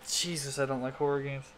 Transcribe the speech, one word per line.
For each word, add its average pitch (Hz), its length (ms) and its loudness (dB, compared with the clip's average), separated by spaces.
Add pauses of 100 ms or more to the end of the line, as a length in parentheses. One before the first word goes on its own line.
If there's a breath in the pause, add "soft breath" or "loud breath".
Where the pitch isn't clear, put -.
Jesus, 143 500 0
I 139 80 4
don't 131 160 0
like 131 140 -2
horror 143 260 2
games. 139 220 -4 (140)